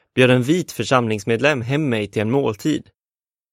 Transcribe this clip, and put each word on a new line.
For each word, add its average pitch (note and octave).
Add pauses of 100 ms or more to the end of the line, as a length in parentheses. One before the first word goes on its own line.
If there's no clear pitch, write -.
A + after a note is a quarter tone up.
(160)
bjöd B2+
en B2+
vit D#3+
församlingsmedlem A#2
hem C#3
mig G#2+
till G#2+
en G#2+
måltid. C#3 (640)